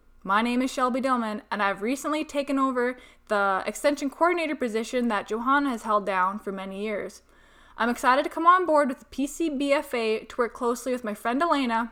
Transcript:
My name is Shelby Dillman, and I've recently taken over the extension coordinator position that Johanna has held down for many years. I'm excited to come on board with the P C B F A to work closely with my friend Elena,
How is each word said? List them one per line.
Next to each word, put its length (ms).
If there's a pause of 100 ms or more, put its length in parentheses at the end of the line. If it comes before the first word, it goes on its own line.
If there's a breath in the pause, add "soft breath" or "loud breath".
(220)
My 180
name 220
is 100
Shelby 280
Dillman, 400 (100)
and 140
I've 180
recently 420
taken 360
over 360 (300 loud breath)
the 400
extension 420
coordinator 460
position 540
that 180
Johanna 440
has 120
held 240
down 320
for 140
many 280
years. 420 (540 soft breath)
I'm 140
excited 320
to 80
come 160
on 180
board 240
with 120
the 60
P 200
C 240
B 220
F 200
A 280
to 160
work 180
closely 380
with 100
my 100
friend 300
Elena, 500